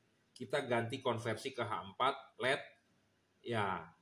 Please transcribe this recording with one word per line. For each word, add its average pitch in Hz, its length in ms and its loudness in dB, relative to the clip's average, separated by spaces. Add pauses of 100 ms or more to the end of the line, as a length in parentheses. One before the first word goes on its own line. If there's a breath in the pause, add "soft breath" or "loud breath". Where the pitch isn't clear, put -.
(360)
kita 127 320 -2
ganti 117 320 2
konversi 113 560 0
ke 120 80 -2
H 107 80 -2
empat 101 720 -2
led, 135 160 4 (880)
ya, 98 400 0 (160)